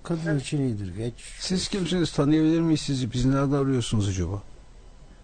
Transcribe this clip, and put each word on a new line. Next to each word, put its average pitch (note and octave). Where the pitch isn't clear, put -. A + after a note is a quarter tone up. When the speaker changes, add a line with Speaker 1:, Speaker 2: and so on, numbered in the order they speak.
Speaker 1:
Kadın D#3+
için C#3
iyidir. G2+
Geç. A#2
Speaker 2:
Siz -
kimsiniz? F3
Tanıyabilir D#3
miyiz D#3+
sizi? B2+
Bizi B2+
nereden C#3
arıyorsunuz B2
acaba? F#2+